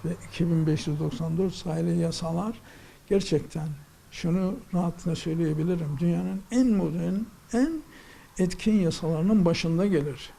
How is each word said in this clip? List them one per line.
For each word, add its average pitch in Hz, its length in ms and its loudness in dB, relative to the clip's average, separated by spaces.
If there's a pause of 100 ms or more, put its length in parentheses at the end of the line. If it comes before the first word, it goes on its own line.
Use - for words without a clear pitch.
ve 165 40 -2 (200)
iki 170 180 -2
bin 160 200 2
beş 156 200 0
yüz 147 120 -2
doksan 160 380 -2
dört 190 160 0
sayılı 165 360 -2
yasalar 170 720 -2 (500)
gerçekten 165 580 0 (440)
şunu 185 440 0 (180)
rahatlıkla 170 420 0
söyleyebilirim. 160 840 0
Dünyanın 180 420 0 (100)
en 254 160 4
modern, 175 460 2 (400)
en 302 280 2 (560)
etkin 202 440 2
yasalarının 170 640 2
başında 165 400 2
gelir. 147 540 0